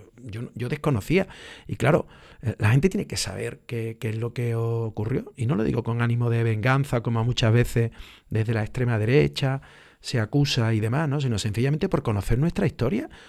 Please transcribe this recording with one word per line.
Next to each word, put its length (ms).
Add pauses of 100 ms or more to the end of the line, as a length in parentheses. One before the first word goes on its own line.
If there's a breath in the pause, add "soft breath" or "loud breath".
(220)
yo, 320
yo 140
desconocía. 600 (380 loud breath)
Y 100
claro, 320 (340 loud breath)
eh, 160
la 140
gente 180
tiene 160
que 100
saber 500
qué, 320
qué 120
es 80
lo 160
que 200
ocurrió. 800
Y 120
no 80
lo 100
digo 180
con 200
ánimo 260
de 140
venganza, 580
como 240
muchas 300
veces 360 (380 loud breath)
desde 240
la 100
extrema 360
derecha, 640 (440 loud breath)
se 140
acusa 520
y 60
demás, 300
¿no? 120
Sino 160
sencillamente 520
por 160
conocer 340
nuestra 280
historia. 440 (180 loud breath)